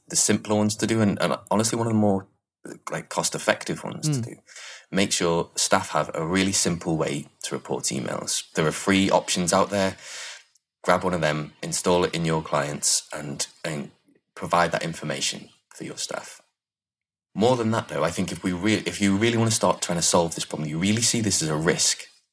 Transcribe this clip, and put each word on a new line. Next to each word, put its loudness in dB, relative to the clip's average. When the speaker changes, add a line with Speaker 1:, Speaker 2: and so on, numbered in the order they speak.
Speaker 1:
the -6
simpler 2
ones 2
to -2
do 2
and, 2
and 0
honestly 2
one 0
of 0
the 4
more, 2
like, -8
cost-effective -2
ones -6
Speaker 2:
Mm. 0
Speaker 1:
to -8
do. -12
Make 2
sure 2
staff 2
have 0
a -2
really 2
simple 0
way -2
to -6
report -6
emails. -4
There 2
are 0
free 2
options 2
out 2
there. 0
Grab 4
one 0
of -2
them, -2
install 2
it -2
in -2
your 0
clients, -2
and, -8
and -8
provide 2
that -2
information -6
for -14
your -12
staff. -8
More 6
than 2
that, 0
though, 0
I 2
think -2
if -10
we 0
re-, 2
if -4
you 4
really 2
want 4
to 2
start 2
trying -2
to 0
solve 4
this -6
problem, -6
you -4
really 2
see 2
this 0
as 0
a 0
risk, 0